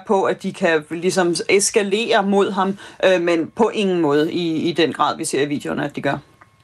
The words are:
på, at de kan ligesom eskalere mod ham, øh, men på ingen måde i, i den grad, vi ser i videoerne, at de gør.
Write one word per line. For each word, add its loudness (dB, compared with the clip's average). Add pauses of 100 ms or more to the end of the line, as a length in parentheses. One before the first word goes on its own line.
på, 2
at -2
de -6
kan 0
ligesom 0 (140)
eskalere 2
mod 2
ham, -2 (280)
øh, 4
men 0
på 2
ingen 0
måde 2
i, -2
i 0
den 0
grad, 0
vi -8
ser -2
i 0
videoerne, -4
at -10
de -8
gør. -2 (460)